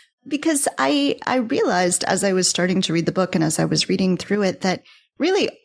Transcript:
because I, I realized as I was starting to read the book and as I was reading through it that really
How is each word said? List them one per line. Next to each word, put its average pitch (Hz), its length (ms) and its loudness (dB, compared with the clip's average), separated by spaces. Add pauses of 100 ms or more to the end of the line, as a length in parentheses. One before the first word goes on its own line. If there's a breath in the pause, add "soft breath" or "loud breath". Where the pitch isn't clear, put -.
(280 loud breath)
because 302 400 0 (100)
I, 277 480 0
I 254 120 0
realized 220 640 0
as 190 220 0
I 196 80 2
was 185 160 2
starting 180 320 0
to - 120 -2
read 165 120 0
the - 80 0
book 185 220 0
and 165 80 2
as 160 160 0
I 165 60 2
was 156 220 -2
reading 185 300 0
through 208 260 -2
it 185 180 -2
that 185 220 -2 (360 soft breath)
really 349 300 0 (160)